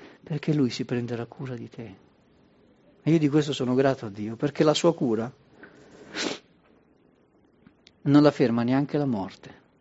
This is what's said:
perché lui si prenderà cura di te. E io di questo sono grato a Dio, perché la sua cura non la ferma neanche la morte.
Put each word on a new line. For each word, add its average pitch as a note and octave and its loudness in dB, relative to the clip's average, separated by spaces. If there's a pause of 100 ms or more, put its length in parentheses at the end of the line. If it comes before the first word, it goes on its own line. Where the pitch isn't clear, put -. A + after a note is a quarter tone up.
(240)
perché D3+ -4
lui C3+ 2
si A#2+ -8
prenderà A#2+ -6
cura C3 -12
di A2+ -14
te. G#2+ -16 (1040)
E D3 0
io E3+ 4
di D3+ 2
questo D3 2
sono B2 -2
grato C3+ 2
a G#2+ -8
Dio, G#2+ -10
perché D3 -2
la D3+ 4
sua E3 2
cura A#2 -2 (2750)
non D3 6
la D3 8
ferma A#2+ 0
neanche C3+ 0
la D3 0
morte. G2+ -6 (280)